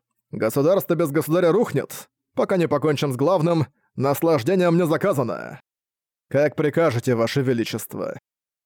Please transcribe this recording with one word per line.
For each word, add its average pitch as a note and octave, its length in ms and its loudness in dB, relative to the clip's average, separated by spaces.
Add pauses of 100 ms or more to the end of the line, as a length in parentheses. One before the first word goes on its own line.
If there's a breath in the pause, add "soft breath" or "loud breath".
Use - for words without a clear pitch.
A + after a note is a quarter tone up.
(320)
Государство D#3 640 0
без D#3+ 160 0
государя D#3+ 400 2
рухнет. - 580 -2 (260)
Пока G3+ 220 0
не E3 100 2
покончим D3 440 0
с B2 40 -6
главным, E3 520 2 (280)
наслаждение D#3+ 760 2
мне E3+ 160 2
заказано". C3 720 -2 (720)
"Как D3 260 0
прикажете, C3+ 600 0
Ваше A2+ 260 0
Величество. A#2 760 -4 (460)